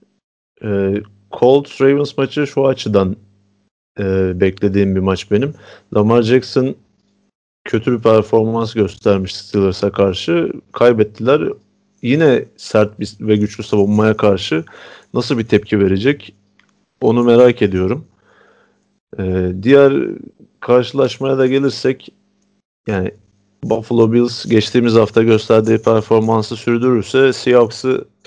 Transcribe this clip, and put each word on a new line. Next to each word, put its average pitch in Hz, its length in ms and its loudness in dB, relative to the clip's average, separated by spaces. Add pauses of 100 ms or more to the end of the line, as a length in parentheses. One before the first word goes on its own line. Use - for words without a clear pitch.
(640)
E, 98 300 -2 (460)
Colts 139 420 2
Ravens 139 360 0
maçı 139 300 -4
şu 135 200 -2
açıdan, 104 480 0 (840)
e, 95 400 -2
beklediğim 98 560 0
bir 95 60 -2
maç 95 300 -4
benim. 127 220 -2 (420)
Lamar 110 260 4
Jackson 127 540 0 (920)
kötü 117 260 -4
bir 120 80 -2
performans 113 720 0
göstermiş 98 640 -2
Steelers'a 98 560 -2
karşı. 104 600 -2 (200)
Kaybettiler. 120 680 2 (600)
Yine 131 440 2 (120)
sert - 420 -2
bir - 200 -10
ve 107 160 0
güçlü 104 280 -4
savunmaya 104 540 0
karşı 107 480 -2 (480)
nasıl 127 240 -4
bir 113 100 -6
tepki 104 320 0
verecek? 101 560 -2 (680)
Onu 120 220 0
merak 120 380 4
ediyorum. 98 440 -2 (1120)
Ee, 92 320 -4 (120)
diğer 139 300 6 (680)
karşılaşmaya 131 800 -2
da 131 100 2
gelirsek, 131 600 -2 (800)
yani 95 240 -4 (520)
Buffalo 113 500 0
Bills 120 320 -2
geçtiğimiz 117 480 0
hafta 113 300 4
gösterdiği 110 540 2
performansı 113 800 0
sürdürürse 123 800 0
Seahawks'ı 123 720 0 (220)